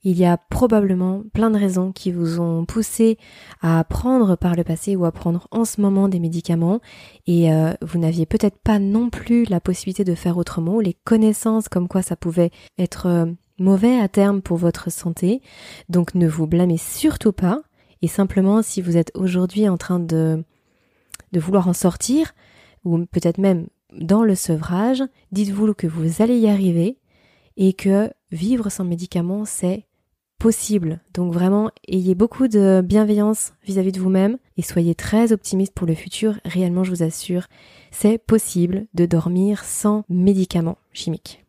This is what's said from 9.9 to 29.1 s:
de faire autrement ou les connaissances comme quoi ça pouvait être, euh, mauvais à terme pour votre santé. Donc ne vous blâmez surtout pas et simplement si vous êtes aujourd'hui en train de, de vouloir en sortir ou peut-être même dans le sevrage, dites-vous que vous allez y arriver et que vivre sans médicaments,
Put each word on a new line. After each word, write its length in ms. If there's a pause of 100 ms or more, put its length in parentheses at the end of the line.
de 120
faire 220
autrement 400
ou 20
les 240
connaissances 680
comme 180
quoi 140
ça 140
pouvait 340 (300)
être, 260
euh, 200 (340)
mauvais 400
à 80
terme 340
pour 160
votre 340
santé. 520 (460)
Donc 260
ne 120
vous 200
blâmez 300
surtout 560
pas 280 (400)
et 60
simplement 560
si 180
vous 160
êtes 160
aujourd'hui 560
en 80
train 220
de, 440 (880)
de 60
vouloir 280
en 60
sortir 600 (500)
ou 220
peut-être 320
même 300 (280)
dans 280
le 120
sevrage, 680 (280)
dites-vous 420
que 140
vous 340
allez 160
y 100
arriver 500 (600)
et 160
que 380 (200)
vivre 380
sans 140
médicaments, 640